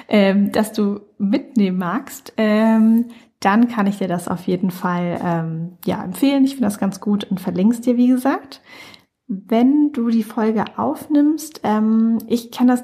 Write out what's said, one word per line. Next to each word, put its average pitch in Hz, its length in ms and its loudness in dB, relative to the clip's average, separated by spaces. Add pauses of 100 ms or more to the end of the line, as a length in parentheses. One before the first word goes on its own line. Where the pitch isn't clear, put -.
ähm, 202 420 4
dass 214 220 -2
du 202 280 -2 (180)
mitnehmen 196 600 0
magst, 185 580 -8
ähm, 220 720 4 (320)
dann 220 300 2
kann 208 180 -2
ich 202 120 -2
dir 190 100 -4
das 175 180 -4
auf 175 220 -6
jeden 185 240 -2
Fall, 175 500 -4
ähm, 165 640 -4
ja, - 180 -4
empfehlen. 269 400 0
Ich 269 120 2
finde 247 120 -2
das 208 140 -4
ganz 196 200 -4
gut 208 220 -2
und 185 160 -6
verlinke 190 380 0
es 233 40 -12
dir, 240 160 0
wie 247 120 4
gesagt. 262 520 -2 (680)
Wenn 254 640 2
du 233 160 -2
die 226 160 2
Folge 220 400 -2 (120)
aufnimmst, 294 840 0
ähm, 220 640 2
ich 233 240 -4
kenn 247 160 0
das, 247 180 2